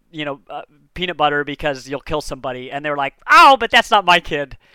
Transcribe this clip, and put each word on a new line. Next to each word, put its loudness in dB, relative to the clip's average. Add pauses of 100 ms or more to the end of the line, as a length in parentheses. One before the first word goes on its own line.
(120)
you -10
know, -8
uh, -14 (300)
peanut -6
butter 0
because -6
you'll -8
kill -6
somebody." -10
And -8
they -4
were -4
like, -4 (140)
"Oh, 8
but -6
that's 2
not 2
my 4
kid." -8 (180)